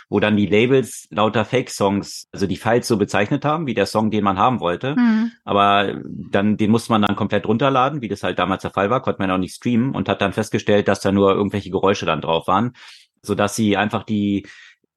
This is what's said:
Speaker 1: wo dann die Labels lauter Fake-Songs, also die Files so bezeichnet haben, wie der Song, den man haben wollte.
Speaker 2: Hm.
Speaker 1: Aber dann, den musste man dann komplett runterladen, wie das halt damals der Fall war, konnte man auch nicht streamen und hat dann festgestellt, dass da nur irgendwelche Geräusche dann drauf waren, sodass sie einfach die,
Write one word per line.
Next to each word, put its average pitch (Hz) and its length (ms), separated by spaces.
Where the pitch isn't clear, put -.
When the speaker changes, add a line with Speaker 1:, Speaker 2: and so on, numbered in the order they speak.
Speaker 1:
wo 104 100
dann 107 160
die 104 80
Labels 117 680
lauter 107 360
Fake-Songs, 101 840
also 98 140
die 107 120
Files 120 280
so 110 120
bezeichnet 104 480
haben, 151 200
wie 123 60
der 98 140
Song, 110 240
den 104 120
man 98 160
haben 117 220
wollte. 87 340
Speaker 2:
Hm. 226 380
Speaker 1:
Aber 101 600
dann, - 540
den 104 120
musste 117 220
man 107 80
dann 101 160
komplett 104 320
runterladen, 135 540
wie 110 60
das 98 160
halt 92 140
damals 90 220
der - 120
Fall 101 180
war, 127 100
konnte 101 220
man 92 80
auch 92 80
nicht 92 160
streamen 123 400
und 101 120
hat 101 140
dann 98 140
festgestellt, 107 520
dass 101 140
da 98 100
nur 98 240
irgendwelche 98 360
Geräusche 95 340
dann 78 160
drauf 80 260
waren, 107 280
sodass 101 340
sie 104 220
einfach 104 240
die, 101 440